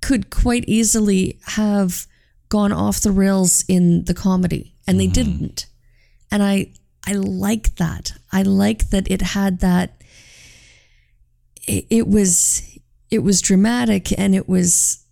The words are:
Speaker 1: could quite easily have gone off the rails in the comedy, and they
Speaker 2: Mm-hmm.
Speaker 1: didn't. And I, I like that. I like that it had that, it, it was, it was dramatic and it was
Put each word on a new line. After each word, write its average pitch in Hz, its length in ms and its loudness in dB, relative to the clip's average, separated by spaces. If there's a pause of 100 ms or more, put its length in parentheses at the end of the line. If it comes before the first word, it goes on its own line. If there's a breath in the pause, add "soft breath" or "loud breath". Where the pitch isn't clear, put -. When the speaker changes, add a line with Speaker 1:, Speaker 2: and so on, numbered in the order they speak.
Speaker 1:
could - 300 -2
quite 240 380 0
easily 208 760 0
have 202 600 -2 (420)
gone 208 240 2
off 208 280 -2
the 214 100 0
rails 190 560 2
in 175 380 2
the 175 100 -4
comedy, 180 640 -2 (100)
and 95 140 2
they 92 60 0
Speaker 2:
Mm-hmm. 90 60 0
Speaker 1:
didn't. - 540 -4 (640)
And 202 120 2
I, 196 300 0 (340)
I 196 80 -4
like 196 640 -2
that. - 360 -6 (200)
I 190 100 0
like 196 480 2
that 196 200 0
it 190 120 -2
had 190 380 -2
that, 180 400 0 (1700 soft breath)
it, 196 240 -4
it 226 180 2
was, - 680 0 (320)
it - 100 0
was 185 200 2
dramatic 214 760 0
and 190 160 2
it 190 140 -2
was - 640 0